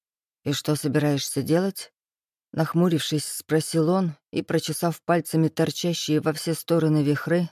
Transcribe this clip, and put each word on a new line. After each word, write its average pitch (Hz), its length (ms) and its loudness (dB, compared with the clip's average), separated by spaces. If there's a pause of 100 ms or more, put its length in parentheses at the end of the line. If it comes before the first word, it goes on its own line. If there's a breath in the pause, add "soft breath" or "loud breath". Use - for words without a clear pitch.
(440)
"И 147 100 -2
что 151 220 0
собираешься 143 680 0
делать?" 185 500 0 (580)
Нахмурившись, 160 720 0
спросил 160 640 0
он 180 260 0 (160)
и, 165 100 -2
прочесав 165 600 -2
пальцами 160 440 2
торчащие 160 720 0
во 156 140 0
все 156 220 -4
стороны 156 480 2
вихры, 160 480 0